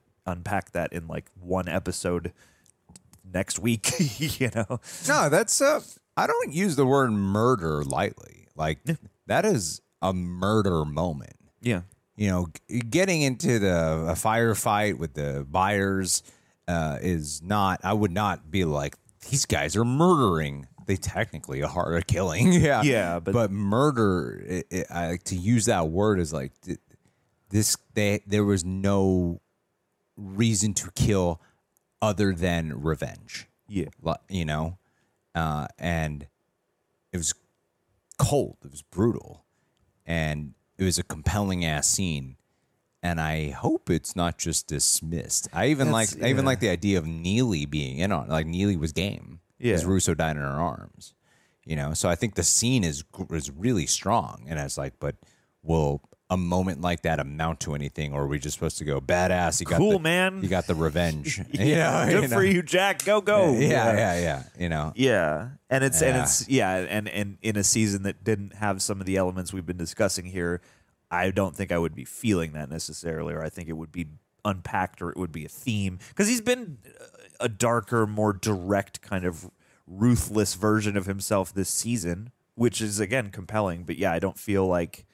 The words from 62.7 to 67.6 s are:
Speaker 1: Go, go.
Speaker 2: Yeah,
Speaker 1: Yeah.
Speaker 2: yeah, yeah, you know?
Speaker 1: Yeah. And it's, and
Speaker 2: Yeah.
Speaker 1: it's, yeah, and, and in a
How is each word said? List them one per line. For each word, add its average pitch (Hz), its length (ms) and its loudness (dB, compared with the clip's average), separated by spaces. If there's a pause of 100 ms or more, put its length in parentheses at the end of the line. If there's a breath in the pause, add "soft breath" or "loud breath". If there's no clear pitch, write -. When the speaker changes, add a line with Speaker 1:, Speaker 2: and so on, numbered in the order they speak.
Speaker 1:
Go, 208 180 4
go. 196 320 4
Speaker 2:
Yeah, 131 140 4
Speaker 1:
Yeah. 117 240 4
Speaker 2:
yeah, 95 280 2
yeah, 71 220 -2 (160)
you - 100 -2
know? 78 280 -2
Speaker 1:
Yeah. 101 520 2 (220)
And 135 140 2
it's, 135 180 2
and 127 140 4
Speaker 2:
Yeah. 127 60 0
Speaker 1:
it's, - 260 0
yeah, 107 280 2
and, 104 320 -2
and 101 340 -6
in 107 140 0
a 101 80 2